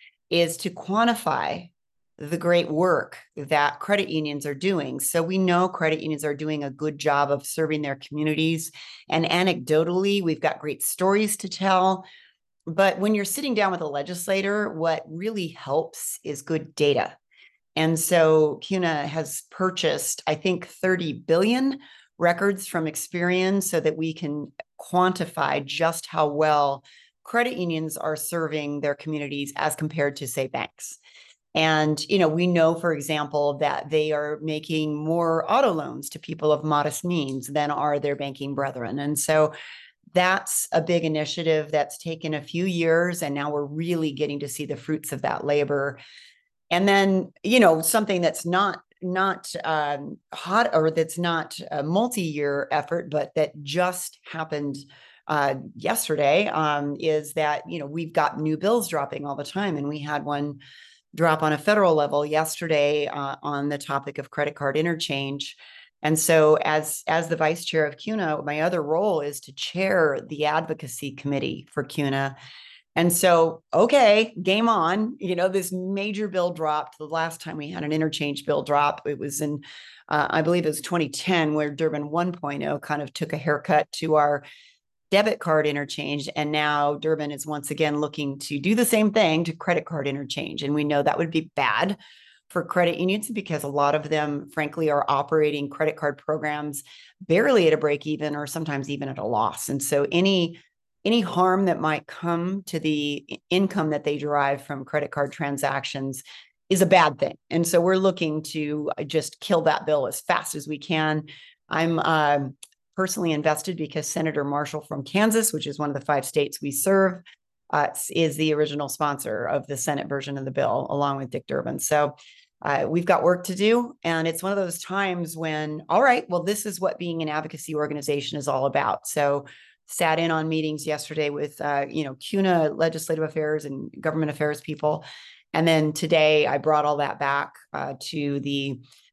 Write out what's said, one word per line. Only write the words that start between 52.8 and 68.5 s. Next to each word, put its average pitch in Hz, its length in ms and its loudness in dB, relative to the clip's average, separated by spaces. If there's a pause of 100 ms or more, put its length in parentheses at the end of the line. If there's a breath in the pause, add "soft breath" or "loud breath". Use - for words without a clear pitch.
but 147 260 -2
that 156 160 0 (120)
just 180 560 -2 (100)
happened, 147 460 -6 (520 loud breath)
uh, 139 280 2 (200)
yesterday, 160 720 2
um, 147 520 0
is 151 340 0
that, 151 360 -2
you 165 100 -6
know, 143 60 -8
we've 160 280 -8
got 151 260 2
new 156 180 0
bills 202 300 2
dropping 143 380 -4
all 143 100 -6
the 143 80 -10
time. 190 320 -4
And 143 120 -4
we 151 120 -6
had 147 240 -4
one 147 360 -4 (560 loud breath)
drop 160 280 4
on 156 80 4
a 151 60 0
federal 190 380 4
level 147 300 2
yesterday, 151 800 2
uh, 139 340 -6
on 143 280 -2
the 147 80 -4
topic 139 400 -4
of 139 120 -8
credit 147 260 -2
card 143 220 0
interchange. 143 800 -2 (460 loud breath)
And 156 180 2
so 156 360 8
as, 156 520 0
as 165 200 2
the 160 80 -2
vice 160 300 0
chair 156 200 2
of 143 120 -6
cuna, 180 460 -4
my 147 180 -4